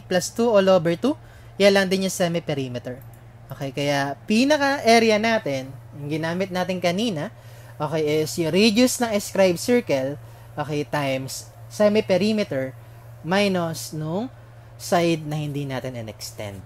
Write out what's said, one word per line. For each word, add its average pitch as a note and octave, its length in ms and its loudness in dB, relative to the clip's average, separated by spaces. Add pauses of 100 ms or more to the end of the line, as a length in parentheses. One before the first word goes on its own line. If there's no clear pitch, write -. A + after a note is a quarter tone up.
plus F3+ 240 -2
two A#3 200 0
all G3 160 6
over E3+ 280 4
two, C4 200 0 (440)
yan G3 160 6
lang G3 160 4
din F#3+ 160 0
yung F3+ 80 -4
semi-perimeter. C#3 840 -4 (520)
Okay, C#3 240 -10
kaya C#3+ 400 0 (120)
pinaka-area A#3 920 4
natin, C#3+ 560 -2 (240)
yung C#3+ 80 -10
ginamit E3+ 480 -4
natin F3+ 240 -2
kanina, F3+ 560 -2 (400)
okay, D3+ 480 0
is D3+ 160 -4
yung D#3+ 160 0
radius A3+ 480 4
ng A3+ 160 -2
scribe F#3+ 400 2
circle, D3 560 0 (400)
okay, D3 320 -4
times C3+ 640 -4 (160)
semi-perimeter G#3 1040 0 (560)
minus F3+ 640 0
nung E3 400 -6 (500)
side E3+ 420 0
na D3+ 140 -6
hindi D3 260 -6
natin C3 300 -6
in-extend. G#2+ 720 -12